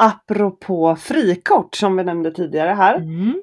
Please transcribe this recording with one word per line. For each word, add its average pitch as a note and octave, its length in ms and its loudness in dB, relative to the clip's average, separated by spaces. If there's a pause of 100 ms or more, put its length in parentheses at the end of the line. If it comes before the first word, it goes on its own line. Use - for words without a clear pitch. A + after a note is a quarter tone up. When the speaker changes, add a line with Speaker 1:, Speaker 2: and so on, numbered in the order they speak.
Speaker 1:
apropå G3 920 0
frikort G3+ 800 0
som F#3+ 220 0
vi F#3 60 -2
nämnde E3+ 280 -2
tidigare D#3 380 -4
här. G3+ 260 4
Speaker 2:
Mm. F#3+ 480 -4